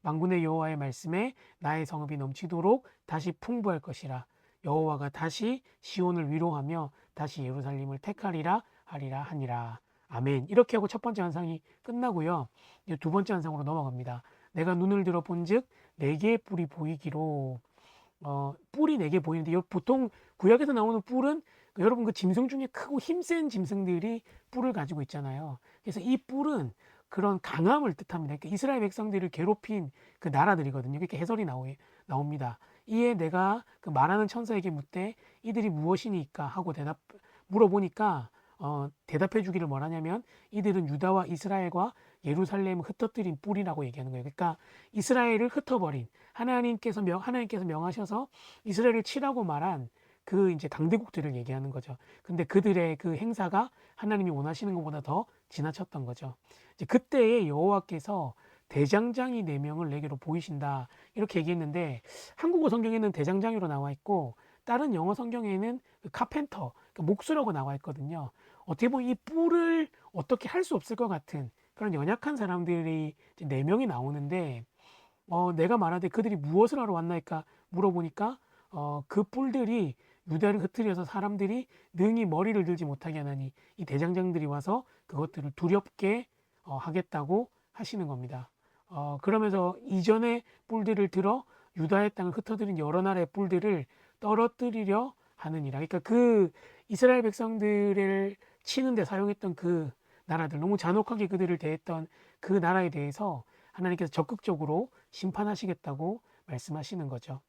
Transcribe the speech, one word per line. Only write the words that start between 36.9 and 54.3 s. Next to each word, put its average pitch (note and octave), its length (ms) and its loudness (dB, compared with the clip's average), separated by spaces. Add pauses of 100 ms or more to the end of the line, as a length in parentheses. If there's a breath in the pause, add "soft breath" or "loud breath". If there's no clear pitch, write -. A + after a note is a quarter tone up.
물어보니까, F#3+ 840 4 (280 soft breath)
어, D3 300 -4 (180)
대답해 F#3+ 380 0
주기를 F3+ 240 -2
뭐라냐면, D#3+ 560 -4 (280 soft breath)
"이들은 F#3+ 360 2
유다와 F3+ 380 2
이스라엘과 F#3 680 -2 (300 soft breath)
예루살렘을 F#3 640 0
흩어뜨린 G3 560 -4
뿔이라고 F#3 440 -2
얘기하는 B2+ 260 -8
거예요." B2+ 120 -8
그러니까 D#3+ 340 -2 (360 loud breath)
이스라엘을 A#3 560 4
흩어버린, E3+ 580 -2 (240 soft breath)
하나님께서 A#3+ 680 -2
명-, F3+ 180 2
하나님께서 A3+ 460 -4
명하셔서 F#3+ 640 -4 (360 loud breath)
이스라엘을 A3+ 400 4
치라고 C4 400 -2
말한 D3+ 460 -2 (360 soft breath)
그 F#3+ 260 4
이제 D#3 160 -4
강대국들을 D#3+ 680 0
얘기하는 C3 340 -6
거죠. C3 280 -10 (260 soft breath)
근데 F3 200 -2
그들의 F3+ 540 2
그 E3 180 -2
행사가 G#3+ 540 -2 (260 soft breath)
하나님이 G#3 360 0